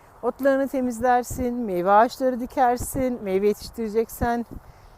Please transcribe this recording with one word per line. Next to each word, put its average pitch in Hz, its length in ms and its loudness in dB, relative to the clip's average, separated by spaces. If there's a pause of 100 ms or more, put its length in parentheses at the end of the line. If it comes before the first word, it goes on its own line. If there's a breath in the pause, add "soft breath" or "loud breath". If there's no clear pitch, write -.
(220 loud breath)
otlarını 269 460 0
temizlersin, 247 880 -2
meyve 196 360 0
ağaçları 247 500 4
dikersin, 247 800 0
meyve 196 240 0
yetiştireceksen 226 1000 -2 (520 loud breath)